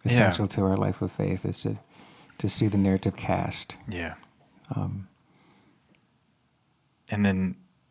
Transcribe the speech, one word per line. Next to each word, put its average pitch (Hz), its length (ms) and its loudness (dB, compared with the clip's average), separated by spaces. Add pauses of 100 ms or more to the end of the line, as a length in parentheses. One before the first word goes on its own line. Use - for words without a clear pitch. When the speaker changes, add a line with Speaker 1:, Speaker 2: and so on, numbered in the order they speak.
Speaker 1:
Yeah. 123 60 2
Speaker 2:
essential 101 380 4
to - 140 -2
our 95 140 4
life 98 240 0
of 95 100 -2
faith, 95 340 -2
is 92 180 -4
to, 104 160 -4 (580)
to 104 120 -2
see - 180 2
the 101 100 0
narrative 98 400 2
cast? - 600 -4 (120)
Speaker 1:
Yeah. 87 260 -8 (580)
Speaker 2:
Um, 98 340 -4 (2000)
Speaker 1:
And 101 140 2
then, 92 300 2 (360)